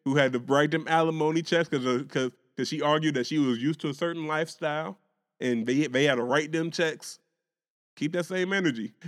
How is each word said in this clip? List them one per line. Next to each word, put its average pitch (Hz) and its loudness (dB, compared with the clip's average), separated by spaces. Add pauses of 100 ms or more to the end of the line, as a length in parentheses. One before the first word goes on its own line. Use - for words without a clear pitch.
who 135 0
had 135 4
to 123 0
write 139 2
them 156 -2
alimony 160 2
checks 165 0
'cause, 131 -2
uh, 127 0
'cause, 131 -2 (260)
'cause 131 -2
she 156 -4
argued 151 2
that 123 0
she 156 -4
was 127 2
used 151 -2
to 156 -2
a 139 -4
certain 165 -4
lifestyle 156 -4 (420)
and 120 0
they, 139 2
they 131 2
had 139 4
to 120 0
write 147 0
them 165 -2
checks. 160 -4 (760)
Keep 160 -4
that 175 -2
same 185 -2
energy. 147 0 (140)